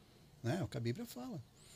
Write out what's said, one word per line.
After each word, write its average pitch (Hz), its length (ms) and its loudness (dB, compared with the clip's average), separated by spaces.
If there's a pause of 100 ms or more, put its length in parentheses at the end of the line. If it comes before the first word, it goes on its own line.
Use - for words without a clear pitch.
(420)
né? 127 200 4
É - 20 4
o 110 60 2
que - 80 -2
a - 20 2
Bíblia 123 260 2
fala. 240 360 -6 (340)